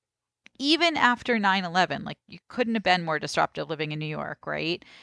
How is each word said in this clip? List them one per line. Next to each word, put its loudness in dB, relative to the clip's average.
even 2
after 2
nine 2
eleven, 0
like, -10
you -20
couldn't -2
have 0
been 4
more 0
disruptive -2
living -4
in -6
New -6
York, -8
right? -4